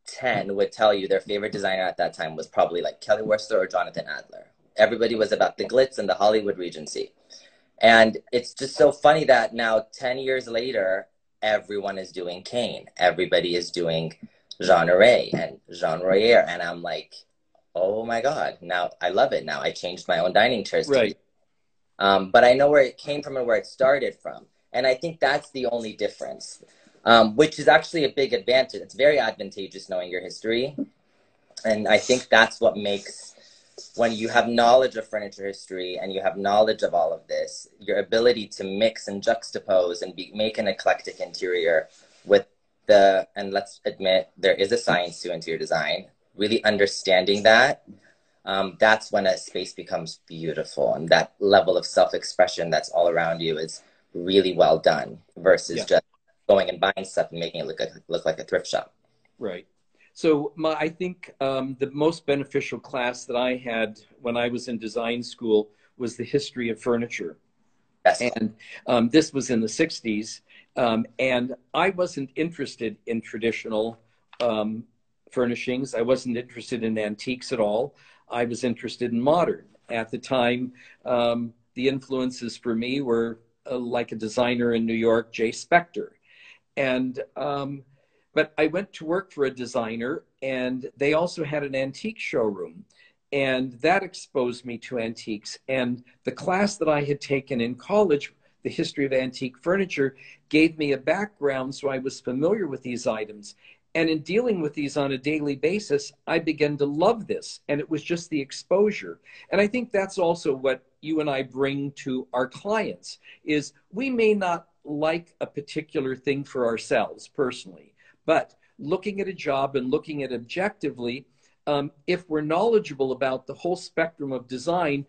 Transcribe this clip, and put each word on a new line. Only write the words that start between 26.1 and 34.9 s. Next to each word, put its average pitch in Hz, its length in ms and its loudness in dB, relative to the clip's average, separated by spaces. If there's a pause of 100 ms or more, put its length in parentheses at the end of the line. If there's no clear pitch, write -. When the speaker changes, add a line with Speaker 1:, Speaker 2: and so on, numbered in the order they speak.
Speaker 1:
um, 110 300 8
which 151 240 4
is 143 80 0
actually 156 360 4
a 131 60 2
big 131 240 -2
advantage. 123 480 0
It's - 140 -18
very 139 240 4
advantageous 98 720 -6
knowing 90 200 -6
your 90 120 -4
history. 113 540 -4 (880)
And 107 240 0
I 107 120 6
think 127 300 0
that's 110 300 4
what 92 180 2
makes, - 580 -8 (600)
when 117 160 2
you 110 180 -4
have 117 180 4
knowledge 120 480 6